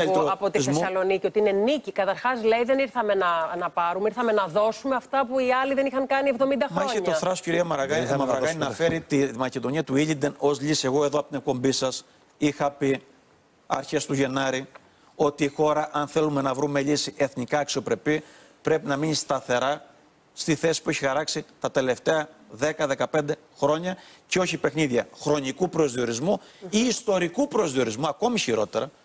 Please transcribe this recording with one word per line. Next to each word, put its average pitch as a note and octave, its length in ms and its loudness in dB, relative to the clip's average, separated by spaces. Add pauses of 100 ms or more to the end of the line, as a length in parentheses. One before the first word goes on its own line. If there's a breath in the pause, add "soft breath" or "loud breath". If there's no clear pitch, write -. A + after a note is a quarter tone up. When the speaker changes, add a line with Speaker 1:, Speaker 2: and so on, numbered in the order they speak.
(320)
Speaker 1:
από F#3+ 180 0
τη F#3+ 80 0
Speaker 2:
ελιτροπισμού. C3+ 160 2
Speaker 1:
Θεσσαλονίκη, F#3 520 0
ότι F#3+ 140 0
είναι G#3 120 4
νίκη; A3 400 0
Καταρχάς, G3+ 520 -2
λέει, A3+ 220 4
δεν C4+ 140 4
ήρθαμε A#3+ 360 0
να, F3 420 0
να F3 120 -4
πάρουμε, F3+ 380 0
ήρθαμε A3+ 240 0
να G3+ 160 2
δώσουμε A3 480 0
αυτά C4+ 300 -2
που B3+ 140 -2
οι B3 140 2
άλλοι C4 200 0
δεν C4+ 120 2
είχαν C4 220 -2
κάνει C4+ 220 2
εβδομήντα C4+ 420 2
Speaker 2:
Μα E3+ 120 -2
είχε C4+ 80 -2
Speaker 1:
χρόνια. F#3 200 -2
Speaker 2:
το D#3+ 60 2
θράσος, F3+ 240 -2
κυρία E3+ 220 0
Μαραγκάνη, C#3+ 300 -2
Speaker 3:
Δεν D#3+ 100 0
ήρθαμε C#3 220 0
να B2+ 60 0
Speaker 2:
Μαυραγάνη, C3 280 0
να D3 80 -2
Speaker 3:
δώσουμε. C#3+ 200 0
Speaker 2:
φέρει D#3+ 140 -2
τη C3+ 360 0
Μακεδονία C3 460 -2
του C3 120 -2
Ήλιντεν D3 420 0
ως C#3+ 240 2
λύση. D3 240 0
Εγώ C3+ 200 2
εδώ C#3+ 140 0
από C#3+ 80 -4
την D3 100 -6
εκπομπή C3 340 0
σας - 340 -2 (320 soft breath)
είχα C#3+ 340 0
πει C3+ 320 -2 (640)
αρχές C3+ 380 -4
του D3 80 -4
Γενάρη C3+ 540 0 (480 soft breath)
ότι D3 280 0
η C#3+ 40 4
χώρα, D3+ 460 0
αν D3 140 -2
θέλουμε D3+ 340 0
να C3+ 120 0
βρούμε C#3+ 280 0
λύση C#3 360 0
εθνικά C3 420 -2
αξιοπρεπή, C#3 640 -2 (380 loud breath)
πρέπει D#3 260 0
να C#3+ 100 0
μείνει D#3 160 0
σταθερά C3 720 -2 (500)
στη D#3+ 200 -2
θέση D#3+ 260 0
που - 80 -6
έχει C#3+ 160 -2
χαράξει D3 400 -2 (140)
τα C3+ 120 -4
τελευταία D3+ 580 0 (220)
δέκα D3 360 -2
δεκαπέντε C#3+ 480 -2 (220)
χρόνια E3+ 400 0 (300 loud breath)
και - 120 2
όχι E3+ 180 2
παιχνίδια C3+ 500 2 (140)
χρονικού D3 480 0
προσδιορισμού B2+ 720 0 (280 loud breath)
ή G3 100 2
ιστορικού A3 680 2
προσδιορισμού, C3+ 600 0
ακόμη A3 320 0
χειρότερα, A2 500 -2 (160 soft breath)